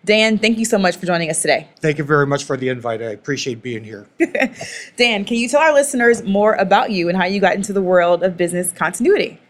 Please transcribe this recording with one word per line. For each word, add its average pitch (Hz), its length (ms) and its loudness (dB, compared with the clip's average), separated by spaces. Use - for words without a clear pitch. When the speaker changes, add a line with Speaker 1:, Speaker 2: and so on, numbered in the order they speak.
Speaker 1:
Dan, 214 360 2
thank 220 180 0
you 226 80 -2
so 220 140 2
much 180 180 0
for - 80 -10
joining 170 240 -2
us - 140 -4
today. 139 240 0
Speaker 2:
Thank 156 200 -2
you 160 40 -2
very 143 220 2
much 139 180 -2
for 139 140 -4
the 127 120 -2
invite. 120 340 -6
I 113 80 -8
appreciate 120 500 -8
being 113 220 -10
here. 107 240 -18
Speaker 1:
<laughs> - 440 -16
Dan, 220 300 0
can 233 120 -2
you 240 100 -2
tell 285 140 2
our 311 140 4
listeners 240 480 2
more 202 320 2
about 196 340 2
you 180 180 -2
and 175 80 0
how 185 100 2
you 196 140 -2
got 180 140 2
into 202 180 -6
the 196 120 -2
world 175 400 2
of 185 120 0
business 175 360 -2
continuity? 214 680 0